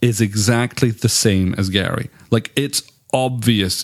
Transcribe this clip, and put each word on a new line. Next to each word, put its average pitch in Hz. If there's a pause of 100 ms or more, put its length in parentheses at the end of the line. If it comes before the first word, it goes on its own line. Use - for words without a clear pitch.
is 113
exactly 117
the 110
same 95
as 95
Gary. 92 (220)
Like, 113
it's 143 (320)
obvious 117